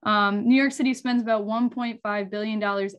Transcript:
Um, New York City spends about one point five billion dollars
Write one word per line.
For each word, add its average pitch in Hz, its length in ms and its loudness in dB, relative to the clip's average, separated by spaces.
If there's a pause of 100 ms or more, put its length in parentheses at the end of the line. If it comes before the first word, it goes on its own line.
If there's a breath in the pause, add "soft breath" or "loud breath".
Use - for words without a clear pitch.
Um, 208 400 2
New 240 100 6
York 269 180 4
City 262 200 0
spends 247 300 -2
about 220 220 0
one 233 240 0
point 233 340 -6
five 208 260 -4
billion 214 300 -4
dollars 202 400 -2